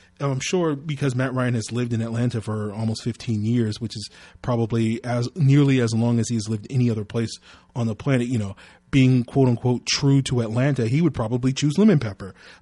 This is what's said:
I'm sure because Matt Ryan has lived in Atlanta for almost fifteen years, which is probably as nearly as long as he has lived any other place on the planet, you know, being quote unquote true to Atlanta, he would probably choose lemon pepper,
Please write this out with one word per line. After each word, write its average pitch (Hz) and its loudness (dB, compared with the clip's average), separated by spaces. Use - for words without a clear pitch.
I'm 135 -2
sure 165 0
because 139 -4
Matt 127 -2
Ryan 127 0
has 110 -4
lived 120 -4
in 113 -2
Atlanta 117 -2
for 107 -6
almost 110 -4
fifteen 110 -4
years, 113 0
which 113 -8
is 104 -12
probably 113 -2
as 123 -4
nearly 139 4
as 113 0
long 117 2
as 110 -2
he 117 -2
has 104 -4
lived 107 -6
any 123 2
other 107 -4
place 113 -6
on 120 -2
the 110 -4
planet, 123 -2
you 123 -2
know, 98 -4
being 127 4
quote 135 2
unquote 123 0
true 139 4
to 127 -2
Atlanta, 123 0
he 135 2
would 160 2
probably 123 -2
choose 147 0
lemon 202 6
pepper, 101 -6